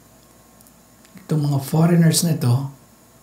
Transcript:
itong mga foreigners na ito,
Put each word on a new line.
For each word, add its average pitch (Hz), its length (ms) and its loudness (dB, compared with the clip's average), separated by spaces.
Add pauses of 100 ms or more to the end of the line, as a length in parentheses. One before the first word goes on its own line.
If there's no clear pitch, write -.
(1200)
itong 147 240 -4
mga 143 160 -2
foreigners 165 640 2
na 156 80 0
ito, 135 380 -2 (500)